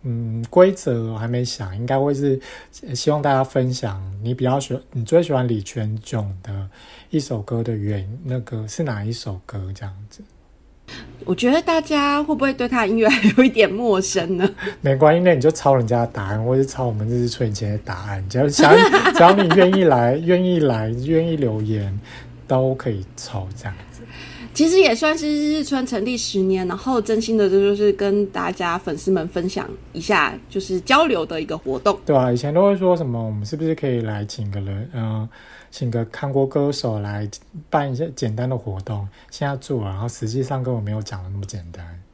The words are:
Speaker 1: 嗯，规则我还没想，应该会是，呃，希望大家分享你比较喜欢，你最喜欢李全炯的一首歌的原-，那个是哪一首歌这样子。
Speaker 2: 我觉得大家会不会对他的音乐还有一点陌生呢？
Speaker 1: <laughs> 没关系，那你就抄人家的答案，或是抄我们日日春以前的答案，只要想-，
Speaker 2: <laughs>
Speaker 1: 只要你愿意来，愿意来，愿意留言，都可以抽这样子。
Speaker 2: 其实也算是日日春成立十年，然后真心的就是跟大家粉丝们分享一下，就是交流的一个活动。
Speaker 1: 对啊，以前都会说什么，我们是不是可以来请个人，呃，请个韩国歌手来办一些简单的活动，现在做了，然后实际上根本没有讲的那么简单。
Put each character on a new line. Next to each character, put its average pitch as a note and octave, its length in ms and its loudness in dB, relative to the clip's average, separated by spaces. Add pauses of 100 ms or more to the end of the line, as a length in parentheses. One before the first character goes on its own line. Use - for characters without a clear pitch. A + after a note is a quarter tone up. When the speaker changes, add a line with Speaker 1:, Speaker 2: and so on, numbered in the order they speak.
Speaker 1:
嗯， A#2 460 -6
规 F#3 220 6
则 A#2 400 -4
我 A2 60 -8
还 A2+ 100 -6
没 B2 160 -2
想， G2 320 -8
应 A#2 100 -6
该 C3+ 100 0
会 C#3 160 2
是， C3+ 280 0 (440)
呃， D#3+ 80 -10
希 B2+ 180 -2
望 D3 120 0
大 C#3+ 100 2
家 C3 120 2
分 B2+ 280 0
享 G2 300 -6 (180)
你 A#2 140 -2
比 B2 80 -4
较 C3 160 2
喜 C3+ 160 -6
欢， C3+ 160 -8
你 A#2+ 140 -6
最 D#3+ 180 4
喜 D#3 100 -2
欢 B2+ 140 2
李 A2+ 160 -2
全 G#2+ 400 -6
炯 G#2+ 260 -4 (140)
的 G2 260 -8 (420)
一 D#3 100 0
首 A#2+ 220 -6
歌 A#2 200 -4
的 A2+ 140 -4
原-， G2+ 280 -4 (200)
那 B2+ 160 -4
个 A2 260 -8
是 G#2+ 160 -6
哪 A2 220 -4
一 A2+ 80 -4
首 G#2 340 -8
歌 F#2+ 260 -8
这 G2 120 -12
样 F#2+ 100 -10 (160)
子。 - 100 -20 (1040)
Speaker 2:
我 - 80 -2
觉 B3 200 2
得 E4 100 4
大 E4 180 2
家 C#4+ 400 0
会 D4+ 140 0
不 - 80 -2
会 C4+ 100 2
对 B3 160 -2
他 B3 120 0
的 G#3 80 2
音 A3+ 100 2
乐 A3 100 6
还 A3 280 4
有 B3+ 80 8
一 C4+ 40 6
点 A3 240 4
陌 G#3 280 2
生 F#3 360 0
呢？ F#3+ 260 2
Speaker 1:
<laughs> - 200 -8
没 C3+ 140 2
关 D3+ 180 6
系， E3+ 60 4
那 F3+ 160 6
你 C3 40 0
就 D3+ 120 4
抄 C#3 200 2
人 B2 140 4
家 A#2+ 140 2
的 A#2 80 0
答 G2+ 160 -8
案， G#2+ 200 -4
或 B2+ 120 2
是 C3+ 100 4
抄 C3+ 180 -6
我 A#2+ 60 -2
们 G#2+ 180 -4
日 B2 160 0
日 A#2+ 40 0
春 A#2 200 -2
以 G#2 40 -2
前 G#2 180 -4
的 G#2+ 80 -2
答 F#2 300 -10
案， F#2+ 200 -6
只 A2+ 100 -2
要 D3 100 4
想-， D3 260 8 (200)
Speaker 2:
<laughs> F#4+ 200 4
Speaker 1:
只 E4 80 8
要 F3 100 10
你 G3 220 4
愿 F#3 180 8
意 F#3+ 120 4
来， B2+ 320 4
愿 F3 280 2
意 F3+ 140 2
来， A2+ 320 2
愿 D3 340 0
意 E3 120 -2
留 A2+ 260 0
言， G#2 340 -2 (520)
都 C3 260 2
可 B2+ 160 -6
以 F#2+ 160 -6 (100)
抽 - 300 -8 (100)
这 - 100 -14
样 G2+ 80 -10 (180)
子。 - 100 -20 (520)
Speaker 2:
其 D#4+ 140 2
实 F4+ 100 4
也 D4 160 6
算 D#4 220 0
是 D#4 100 -6
日 D4+ 340 0
日 C#4 40 -2
春 C4+ 220 -2
成 G#3 180 -4
立 B3 100 -2
十 G#3+ 260 -4
年， F#3 280 0
然 F3+ 80 -4
后 A#3+ 240 -2
真 A3 180 0
心 A3 200 0
的 G3+ 100 4
就 G3 260 4
是 G#3 200 2
跟 G3+ 320 2
大 F#3 260 -4
家 F3 240 -2
粉 F3+ 220 -6
丝 - 120 -2
们 F3 180 0
分 F3+ 200 -4
享 - 180 -6 (280)
一 E3+ 60 -8
下， E3 380 0 (120)
就 G3 100 -4
是 F#3 220 -4
交 D4 240 4
流 F#3 180 0
的 D#3+ 160 -8
一 D#3+ 60 -6
个 D#3 100 -6
活 C3+ 220 -6
动。 G3 260 0
Speaker 1:
对 D3+ 100 2
啊， B2+ 160 4
以 B2 60 0
前 C#3+ 160 -4
都 F3+ 140 4
会 G3+ 100 4
说 F3+ 180 2
什 E3 120 -4
么， A#2 180 -4
我 A2 60 -4
们 G#2 160 -6
是 D#3 100 -6
不 D#3 80 -4
是 D#3+ 100 0
可 C#3+ 140 -4
以 A#2+ 140 0
来 G#2+ 240 -4
请 G#2 240 -8
个 G2+ 100 -6
人， G2 320 -8
呃， A2 340 -4 (440)
请 B2 200 -6
个 A2+ 220 -2
韩 C#3+ 180 -8
国 C3+ 160 2
歌 C#3+ 240 0
手 A#2 280 -4
来 G#2 280 -6 (440)
办 C#3+ 200 0
一 B2+ 60 -4
些 C3 180 -4
简 A2 220 -4
单 B2 100 -4
的 C3 80 -2
活 G2+ 280 -6
动， G2+ 260 -8 (220)
现 - 180 -6
在 C#3 80 -4
做 C3 280 -6
了， G2 40 -6
然 F#2+ 100 -8
后 A2 80 -6
实 A#2 220 -8
际 B2+ 140 -4
上 C3+ 200 -4
根 B2+ 120 -2
本 A2 80 -4
没 G#2 80 -6
有 G#2+ 100 -4
讲 G2 240 -10
的 F#2 60 -12
那 G2 80 -8
么 G2 80 -8
简 F#2+ 260 -12
单。 F2 100 -14 (320)